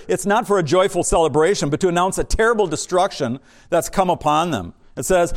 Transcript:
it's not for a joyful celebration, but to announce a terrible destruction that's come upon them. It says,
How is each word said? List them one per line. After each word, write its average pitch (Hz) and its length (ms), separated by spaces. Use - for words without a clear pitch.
it's 180 200
not 208 200
for 196 120
a 180 40
joyful 175 400
celebration, 160 680
but 151 100
to 185 80
announce 175 300
a 156 60
terrible 220 420
destruction 156 760
that's 170 180
come 185 220
upon 156 400
them. 90 240
It 139 100
says, 175 300